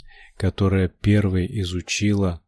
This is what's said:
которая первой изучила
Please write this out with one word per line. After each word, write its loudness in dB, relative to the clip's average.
которая 0
первой 0
изучила -2